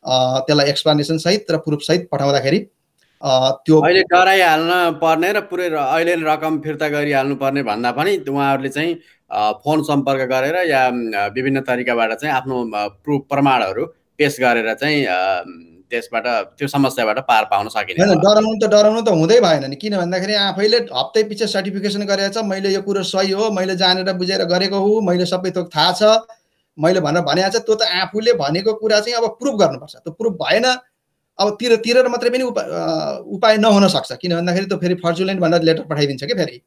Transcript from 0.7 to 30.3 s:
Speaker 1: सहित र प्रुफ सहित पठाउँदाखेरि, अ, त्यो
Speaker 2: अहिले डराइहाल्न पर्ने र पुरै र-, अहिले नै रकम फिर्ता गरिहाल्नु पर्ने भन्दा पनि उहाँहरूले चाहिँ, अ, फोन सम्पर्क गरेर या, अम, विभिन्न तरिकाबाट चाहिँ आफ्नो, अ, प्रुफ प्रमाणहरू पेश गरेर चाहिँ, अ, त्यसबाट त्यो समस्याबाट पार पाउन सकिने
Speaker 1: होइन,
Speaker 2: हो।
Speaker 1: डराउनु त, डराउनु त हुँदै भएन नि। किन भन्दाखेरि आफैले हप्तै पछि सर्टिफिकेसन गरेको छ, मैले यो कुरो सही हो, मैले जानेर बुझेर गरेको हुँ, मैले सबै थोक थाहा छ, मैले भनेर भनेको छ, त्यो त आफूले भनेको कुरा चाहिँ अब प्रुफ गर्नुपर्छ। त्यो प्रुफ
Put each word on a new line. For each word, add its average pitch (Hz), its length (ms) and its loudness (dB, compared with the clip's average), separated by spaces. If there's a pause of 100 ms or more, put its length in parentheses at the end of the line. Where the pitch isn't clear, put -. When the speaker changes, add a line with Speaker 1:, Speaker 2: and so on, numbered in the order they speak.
Speaker 1:
सहित 190 340 0
र 160 60 0
प्रुफ 151 240 -4
सहित 175 300 0
पठाउँदाखेरि, 139 560 0 (560)
अ, 131 260 2 (160)
त्यो 156 160 6
Speaker 2:
अहिले 180 200 4
डराइहाल्न 180 880 4 (100)
पर्ने 165 320 2
र 208 60 0
पुरै 180 300 -6
र-, 156 60 -4
अहिले 160 400 0
नै 156 180 0
रकम 156 260 -2
फिर्ता 151 280 -4
गरिहाल्नु 143 480 0
पर्ने 135 280 -2
भन्दा 117 280 -2
पनि 175 260 0
उहाँहरूले 139 520 -2
चाहिँ, 156 280 -4 (340)
अ, 107 200 0
फोन 151 320 -2
सम्पर्क 135 460 0
गरेर 151 400 0
या, 131 180 2
अम, 120 280 -4
विभिन्न 131 460 -2
तरिकाबाट 120 520 -2
चाहिँ 139 220 -4
आफ्नो, 127 360 -4
अ, 104 160 -4
प्रुफ 143 420 -4
प्रमाणहरू 131 560 0 (320)
पेश 139 220 0
गरेर 117 340 2
चाहिँ, 143 320 0
अ, 92 380 -2 (460)
त्यसबाट 117 380 -6
त्यो 120 400 -4
समस्याबाट 123 520 0
पार 113 240 2
पाउन 104 240 0
सकिने 113 380 -2
Speaker 1:
होइन, 190 120 4
Speaker 2:
हो। 151 40 0
Speaker 1:
डराउनु 214 460 2
त, - 20 0
डराउनु 208 320 4
त 214 80 0
हुँदै 175 300 4
भएन 156 300 2
नि। 139 60 -8
किन 208 220 -4
भन्दाखेरि 185 360 -2
आफैले 202 440 0
हप्तै 143 460 -2
पछि 208 240 -4
सर्टिफिकेसन 196 560 -4
गरेको 196 380 -2
छ, 214 40 -4
मैले 196 280 -2
यो 196 80 -2
कुरो 196 220 -2
सही 196 280 -2
हो, 214 200 0
मैले 190 240 -2
जानेर 185 380 0
बुझेर 185 300 -2
गरेको 185 360 0
हुँ, 208 220 2
मैले 180 240 0
सबै 180 260 -4
थोक 175 240 -6
थाहा 160 160 2
छ, 214 300 4 (580)
मैले 180 200 2
भनेर 156 220 0
भनेको 165 280 0
छ, 190 60 -6
त्यो 220 200 0
त 220 60 -4
आफूले 202 520 0
भनेको 170 400 0
कुरा 214 260 0
चाहिँ 240 180 -4
अब 233 80 0
प्रुफ 226 300 -4
गर्नुपर्छ। 151 400 0
त्यो - 160 -14
प्रुफ 220 220 -4